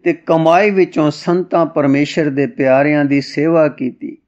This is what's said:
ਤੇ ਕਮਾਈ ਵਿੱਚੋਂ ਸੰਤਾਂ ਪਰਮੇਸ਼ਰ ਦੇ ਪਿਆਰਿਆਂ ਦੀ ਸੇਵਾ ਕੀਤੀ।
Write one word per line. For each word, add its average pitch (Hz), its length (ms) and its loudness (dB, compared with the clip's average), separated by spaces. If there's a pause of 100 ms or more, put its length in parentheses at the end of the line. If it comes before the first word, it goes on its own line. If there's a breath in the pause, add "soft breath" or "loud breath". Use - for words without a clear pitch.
ਤੇ 170 100 0
ਕਮਾਈ 165 560 2
ਵਿੱਚੋਂ 170 420 0
ਸੰਤਾਂ 175 540 -2
ਪਰਮੇਸ਼ਰ 147 640 -2
ਦੇ 135 180 -2
ਪਿਆਰਿਆਂ 143 580 2
ਦੀ 139 160 0
ਸੇਵਾ 156 460 0
ਕੀਤੀ। - 500 -8 (100)